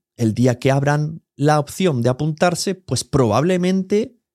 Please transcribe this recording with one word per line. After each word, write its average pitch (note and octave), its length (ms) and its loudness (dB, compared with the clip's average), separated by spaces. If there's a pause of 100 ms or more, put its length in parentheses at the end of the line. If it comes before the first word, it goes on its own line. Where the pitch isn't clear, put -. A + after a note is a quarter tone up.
(160)
el A2 180 0
día A#2+ 240 2
que C3 120 0
abran D3 520 -2 (120)
la D3+ 240 2
opción C#3+ 440 -2
de B2+ 80 2
apuntarse, E3 640 -2
pues - 300 -6
probablemente F#3 1160 0 (160)